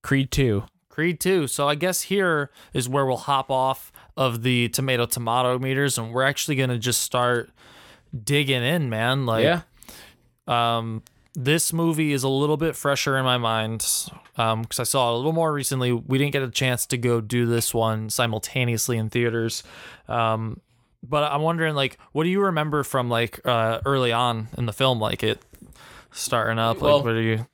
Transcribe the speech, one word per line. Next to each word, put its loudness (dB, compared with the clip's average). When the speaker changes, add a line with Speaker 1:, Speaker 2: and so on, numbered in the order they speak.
Speaker 1:
Creed 0
two. 2
Speaker 2:
Creed -4
two. 2
So -2
I 2
guess -2
here 0
is -2
where 0
we'll 0
hop -2
off 0
of 0
the 2
tomato, 0
tomato 0
meters, 0
and -6
we're 2
actually 0
gonna 0
just 0
start 0
digging 2
in, 0
man. 0
Like, 2
Speaker 1:
Yeah. 2
Speaker 2:
um, 0
this 0
movie 0
is 0
a 2
little 2
bit -2
fresher 0
in 0
my 2
mind, -2
um, 0
'cause -6
I -2
saw 2
it 2
a 0
little 0
more 2
recently. 0
We 0
didn't 0
get 0
a -4
chance 0
to -2
go 2
do 0
this 0
one 0
simultaneously -2
in -2
theaters. -2
Um, -2
but -2
I'm -2
wondering, 0
like, -2
what 0
do 2
you 2
remember 0
from, -2
like, 0
uh, 2
early 2
on 0
in -2
the -4
film, 2
like, -2
it 0
starting -2
up? 2
Like, -6
Speaker 1:
Well, 6
Speaker 2:
what 0
do 2
you 0